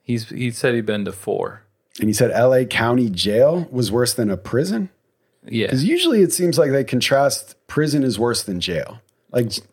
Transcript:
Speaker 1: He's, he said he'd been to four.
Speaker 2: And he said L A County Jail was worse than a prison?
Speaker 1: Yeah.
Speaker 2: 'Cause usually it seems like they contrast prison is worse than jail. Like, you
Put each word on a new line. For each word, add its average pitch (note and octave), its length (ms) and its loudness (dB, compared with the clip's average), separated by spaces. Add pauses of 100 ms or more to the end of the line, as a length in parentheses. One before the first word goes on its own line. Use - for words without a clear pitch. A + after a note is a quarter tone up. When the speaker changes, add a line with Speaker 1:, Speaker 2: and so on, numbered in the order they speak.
Speaker 1:
He's, A#2 260 -6
he A#2+ 220 -6
said A#2+ 240 0
he'd A2+ 100 -2
been G#2 200 -2
to F#2+ 60 -6
four. - 520 -8 (360)
Speaker 2:
And G#2+ 80 -2
he G#2+ 60 0
said G2 180 2
L B2 220 4
A B2+ 120 4
County A#2+ 440 0
Jail A2+ 640 2
was A#2+ 200 -2
worse A#2 220 0
than A2 160 -2
a F#2+ 80 -2
prison? F#3 520 -2 (560)
Speaker 1:
Yeah. A2+ 240 -2
Speaker 2:
'Cause C3 140 0
usually D#4 380 2
it E3+ 120 4
seems F3 240 0
like D3 140 4
they C3+ 120 2
contrast C3+ 720 0 (120)
prison D3 360 0
is A2+ 160 -2
worse A#2 240 0
than F#2 160 -8
jail. F2 400 -6 (320)
Like, A#2+ 260 -2
you - 140 -12